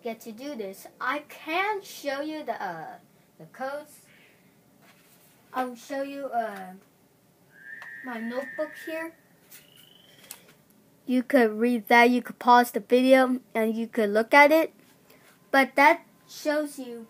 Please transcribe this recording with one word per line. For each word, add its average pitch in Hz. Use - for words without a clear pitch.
get 226
to 226
do 269
this. 202
I 262
can 392
show 277
you 302
the, 233
uh, 165
the 160
codes. 277
I'll 254
show 269
you, 277
uh, 202
my 247
notebook 262
here. 330
You 254
could 226
read 233
that, 240
you 247
could -
pause 247
the 214
video, 254
and 220
you 226
could 220
look 220
at 294
it. 320
But 262
that 302
shows 294
you 240